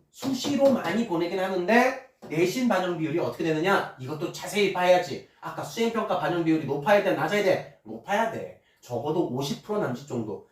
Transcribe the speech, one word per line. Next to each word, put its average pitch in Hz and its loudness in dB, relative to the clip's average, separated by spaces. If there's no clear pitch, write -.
수시로 277 2
많이 220 0
보내긴 175 0
하는데 190 2
내신 185 2
반영 180 0
비율이 156 -2
어떻게 - -4
되느냐, 165 0
이것도 147 -6
자세히 196 0
봐야지. 180 2
아까 156 -10
수행평가 220 -2
반영 175 0
비율이 160 2
높아야 196 2
돼, 190 0
낮아야 202 0
돼? - 0
높아야 196 -2
돼. - -12
적어도 143 -2
오십 135 -4
프로 208 -4
남짓 123 -4
정도, 107 -6